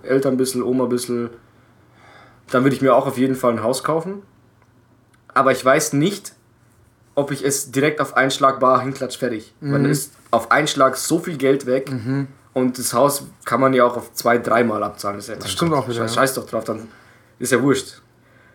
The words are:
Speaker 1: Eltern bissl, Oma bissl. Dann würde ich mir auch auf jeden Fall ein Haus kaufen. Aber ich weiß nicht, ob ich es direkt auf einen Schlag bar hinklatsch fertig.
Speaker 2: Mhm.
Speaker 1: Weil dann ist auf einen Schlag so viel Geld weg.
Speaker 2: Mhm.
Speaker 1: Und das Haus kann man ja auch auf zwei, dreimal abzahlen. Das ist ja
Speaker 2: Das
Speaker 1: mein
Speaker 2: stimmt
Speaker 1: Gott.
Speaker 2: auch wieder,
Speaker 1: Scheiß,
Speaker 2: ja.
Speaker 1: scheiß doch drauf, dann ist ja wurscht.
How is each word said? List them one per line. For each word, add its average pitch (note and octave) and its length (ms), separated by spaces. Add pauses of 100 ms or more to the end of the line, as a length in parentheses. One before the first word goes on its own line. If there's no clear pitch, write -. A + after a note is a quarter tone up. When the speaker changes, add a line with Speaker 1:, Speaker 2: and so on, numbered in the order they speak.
Speaker 1:
Eltern C3 340
bissl, B2 260
Oma B2+ 240
bissl. A#2+ 440 (1200)
Dann B2+ 120
würde C3+ 140
ich A2 60
mir C3 120
auch C3+ 120
auf B2+ 120
jeden C3 160
Fall B2 180
ein A2 100
Haus B2 200
kaufen. F3 400 (1120)
Aber C3 180
ich B2 140
weiß D3 300
nicht, E3+ 380 (840)
ob C#3+ 160
ich C#3 120
es C#3 280
direkt C#3+ 280
auf - 160
einen C3 140
Schlag C3+ 300
bar B2+ 220
hinklatsch C3 360
fertig. A2+ 420
Speaker 2:
Mhm. C#3+ 120
Speaker 1:
Weil C#3+ 100
dann C#3+ 80
ist D3 220 (180)
auf - 220
einen D3+ 160
Schlag C3 280
so - 220
viel E3+ 180
Geld C3+ 300
weg. C3+ 240
Speaker 2:
Mhm. C3 380 (240)
Speaker 1:
Und B2+ 260
das A#2+ 160
Haus C#3 300 (200)
kann A#2+ 160
man C3 140
ja B2 100
auch A#2+ 120
auf - 180
zwei, A#2+ 240
dreimal A2+ 460
abzahlen. G2+ 320
Das G2+ 80
ist - 60
ja A2 40
Speaker 2:
Das - 100
Speaker 1:
mein - 60
Speaker 2:
stimmt E3+ 220
Speaker 1:
Gott. C#3+ 80
Speaker 2:
auch A#2 80
wieder, A#2 140
Speaker 1:
Scheiß, A2+ 120
Speaker 2:
ja. B2 80
Speaker 1:
scheiß C3 120
doch B2 120
drauf, A2+ 160
dann A2 240 (540)
ist A#2+ 100
ja A#2+ 100
wurscht. C3 400 (540)